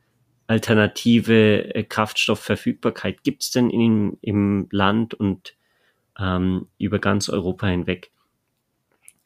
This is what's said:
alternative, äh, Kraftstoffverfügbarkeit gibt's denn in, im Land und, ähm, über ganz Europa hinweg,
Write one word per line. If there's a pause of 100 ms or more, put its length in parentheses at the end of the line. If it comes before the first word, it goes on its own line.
(460)
alternative,
äh,
Kraftstoffverfügbarkeit
gibt's
denn
in,
im
Land
und, (640)
ähm, (120)
über
ganz
Europa
hinweg, (1160)